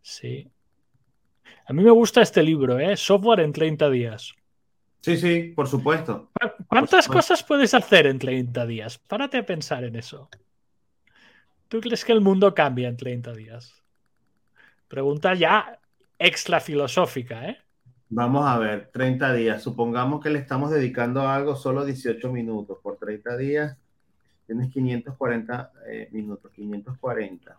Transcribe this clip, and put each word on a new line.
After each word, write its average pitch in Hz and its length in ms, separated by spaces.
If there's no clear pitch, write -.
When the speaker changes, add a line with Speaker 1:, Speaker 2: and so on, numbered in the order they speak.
Speaker 1:
Sí. 127 460
A 131 80
mí 170 100
me 226 60
gusta 233 320
este 180 220
libro, 135 360
¿eh? 180 180
Software 202 420
en 151 120
treinta 156 380
días. 120 460
Speaker 2:
Sí, 170 160
sí, 170 380
por 135 120
supuesto. 143 680
Speaker 1:
¿Cuá-, - 220
cuántas - 220
Speaker 2:
Por 370 140
supuesto. - 100
Speaker 1:
cosas 339 300
puedes 277 300
hacer 175 340
en 131 120
treinta 127 460
días? 117 320
Párate 269 400
a 220 80
pensar 151 380
en 120 120
eso. 131 340
¿Tú 226 120
crees 233 240
que - 80
el 220 100
mundo 190 320
cambia 127 360
en 120 80
treinta 123 360
días? 113 480
Pregunta 147 480
ya 175 440
extra 175 420
filosófica, 143 880
¿eh? 247 100
Speaker 2:
Vamos 123 360
a 127 120
ver, 107 340
treinta 131 420
días. 113 280
Supongamos 120 600
que 151 100
le 147 80
estamos 139 320
dedicando 127 500
a 135 140
algo 143 200
solo 139 300
dieciocho 127 460
minutos. 110 500
Por 101 160
treinta 107 400
días 139 400
tienes 127 240
quinientos 127 440
cuarenta, 120 560
eh, 110 240
minutos. 104 400
Quinientos 104 460
cuarenta. 107 600